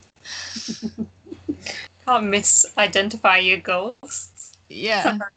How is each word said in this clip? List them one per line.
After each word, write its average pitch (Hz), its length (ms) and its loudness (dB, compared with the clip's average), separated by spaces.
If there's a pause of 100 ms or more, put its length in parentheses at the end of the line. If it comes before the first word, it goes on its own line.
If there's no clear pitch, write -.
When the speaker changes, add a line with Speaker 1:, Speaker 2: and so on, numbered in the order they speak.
(2000)
Speaker 1:
Can't 226 200 2
misidentify 202 1160 2
your 185 140 2
ghosts. - 960 -6 (120)
Speaker 2:
Yeah. 208 500 0 (180)